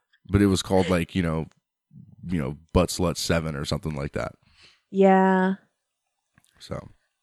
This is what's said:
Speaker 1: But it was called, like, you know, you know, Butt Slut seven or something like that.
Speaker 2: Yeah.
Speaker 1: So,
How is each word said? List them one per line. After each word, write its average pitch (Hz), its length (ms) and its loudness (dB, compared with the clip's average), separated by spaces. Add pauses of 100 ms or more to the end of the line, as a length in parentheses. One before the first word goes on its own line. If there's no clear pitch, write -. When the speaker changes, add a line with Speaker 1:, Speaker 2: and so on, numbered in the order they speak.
(300)
Speaker 1:
But - 100 4
it 101 60 6
was 92 160 2
called, 92 260 0
like, 85 260 -2
you 95 60 0
know, 80 240 -2 (840)
you 85 140 -4
know, 71 160 -6 (160)
Butt 90 160 2
Slut 85 300 -4
seven 80 360 -2
or 71 120 -8
something 76 280 -6
like 71 180 -8
that. - 200 -8 (600)
Speaker 2:
Yeah. 190 600 4 (1040)
Speaker 1:
So, - 320 -12 (320)